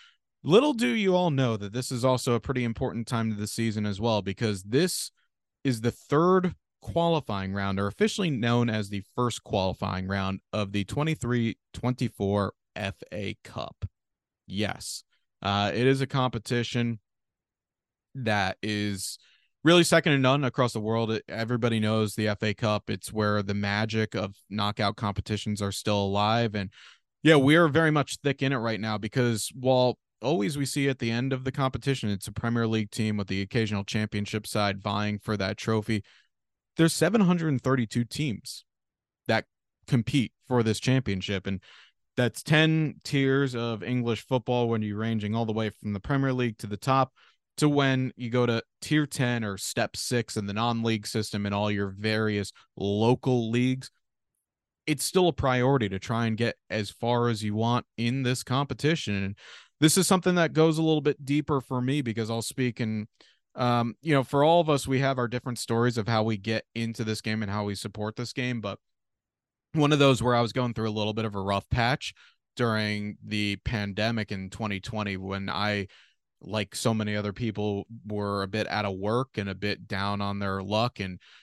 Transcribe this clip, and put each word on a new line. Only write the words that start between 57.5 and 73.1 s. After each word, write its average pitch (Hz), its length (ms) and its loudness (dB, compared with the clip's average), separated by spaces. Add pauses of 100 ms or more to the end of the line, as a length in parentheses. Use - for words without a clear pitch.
want 117 320 0 (100)
in 123 280 -2
this 123 180 -2
competition. 135 720 -2
And 98 220 -4 (420)
this 151 180 6
is 185 120 4
something 185 260 4
that 160 200 2
goes 156 220 6
a 160 60 0
little 160 200 2
bit 143 220 0
deeper 143 360 0
for 127 200 -2
me, 135 220 0
because 113 280 -2
I'll 117 120 -2
speak 123 380 -4
in, 110 260 -4 (500)
um, 120 460 2
you 156 100 0
know, 135 120 4
for 143 180 2
all 165 180 6
of 156 80 0
us, 143 200 2
we 131 100 2
have 135 180 0
our 123 120 0
different 123 320 -6
stories 117 360 0
of 104 120 -2
how 110 160 4
we 110 120 0
get 110 280 -4 (100)
into 113 300 -4
this 107 160 -4
game 110 200 -4
and 101 80 -4
how 104 140 -2
we 101 140 -4
support 104 400 -8
this 120 160 -8
game. 123 280 -4
But 101 200 -6 (960)
one 151 180 4
of 143 80 6
those 135 200 6
where 120 140 2
I 120 60 4
was 117 120 0
going 123 220 -2
through 110 140 -2
a - 20 -2
little 107 240 -2
bit 110 100 -2
of 104 120 -4
a 98 40 -4
rough 98 300 -2
patch 123 440 0 (420)
during 107 680 -2